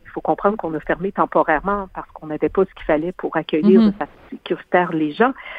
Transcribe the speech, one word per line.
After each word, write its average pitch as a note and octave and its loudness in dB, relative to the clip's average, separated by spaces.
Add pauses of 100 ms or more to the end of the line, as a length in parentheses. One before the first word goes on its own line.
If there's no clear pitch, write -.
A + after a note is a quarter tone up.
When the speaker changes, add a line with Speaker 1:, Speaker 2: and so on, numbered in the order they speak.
(140)
Speaker 1:
faut D#3+ -8
comprendre G3+ 0
qu'on E3 -6
a D3+ -4
fermé E3 -4
temporairement F3 0
parce - -14
qu'on D#3 -16
n'avait D3+ -2
pas F#3+ 2
ce - -16
qu'il - -18
fallait D#3+ 0
pour - -6
accueillir F3 4
Speaker 2:
Mhm. G#3+ 6
Speaker 1:
de G3 0
façon D3 -6 (200)
sécuritaire F3 -2
les D#3 0
gens. A#3+ 2 (260)